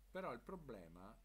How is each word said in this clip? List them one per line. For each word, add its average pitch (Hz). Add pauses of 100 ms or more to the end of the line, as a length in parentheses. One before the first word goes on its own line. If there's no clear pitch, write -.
(100)
Però 185
il 117
problema 107